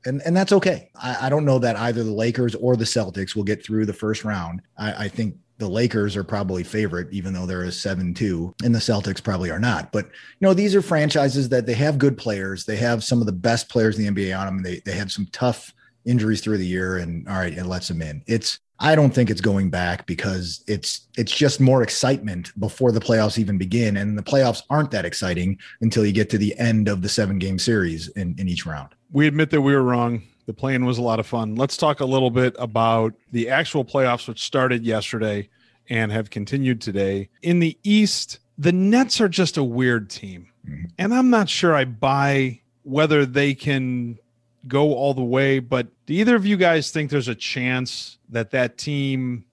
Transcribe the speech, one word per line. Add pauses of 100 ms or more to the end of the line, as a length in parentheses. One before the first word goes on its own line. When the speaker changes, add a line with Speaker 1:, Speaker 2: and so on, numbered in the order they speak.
Speaker 1:
And,
and
that's
okay.
I,
I
don't
know
that
either
the
Lakers
or
the
Celtics
will
get
through
the
first
round. (160)
I,
I
think (240)
the
Lakers
are
probably
favorite,
even
though
they're
a
seven
two, (100)
and
the
Celtics
probably
are
not.
But,
you (320)
know,
these
are
franchises
that
they
have
good
players.
They
have
some
of
the
best
players
in
the
N
B
A
on
them.
They,
they
have
some
tough (320)
injuries
through
the
year,
and
all
right,
it
lets
them
in.
It's, (200)
I
don't
think
it's
going
back
because
it's,
it's
just
more
excitement
before
the
playoffs
even
begin.
And
the
playoffs
aren't
that
exciting (220)
until
you
get
to
the
end
of
the
seven-game
series
in,
in
each
round. (200)
Speaker 2:
We
admit
that
we
were
wrong. (220)
The
play-in
was
a
lot
of
fun.
Let's
talk
a
little
bit
about (180)
the
actual
playoffs,
which
started
yesterday (400)
and
have
continued
today. (120)
In
the
East, (180)
the
Nets
are
just
a
weird
team. (200)
Speaker 1:
Mm-hmm. (140)
Speaker 2:
And
I'm
not
sure
I
buy (220)
whether
they
can (500)
go
all
the
way,
but (200)
do
either
of
you
guys
think
there's
a
chance (100)
that
that
team